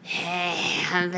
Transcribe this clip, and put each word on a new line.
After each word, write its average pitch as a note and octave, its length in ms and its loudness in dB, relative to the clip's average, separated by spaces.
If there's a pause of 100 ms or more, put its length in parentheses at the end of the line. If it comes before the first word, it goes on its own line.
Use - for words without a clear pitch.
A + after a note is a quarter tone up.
Hey, F3 840 -2
I'm F3+ 200 4
the- F3+ 60 -8